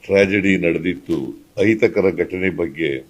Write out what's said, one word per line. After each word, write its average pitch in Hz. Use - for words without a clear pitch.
ಟ್ರಾಜಿಡಿ 98
ನಡೆದಿತ್ತು, 85
ಅಹಿತಕರ 104
ಘಟನೆ 92
ಬಗ್ಗೆ 80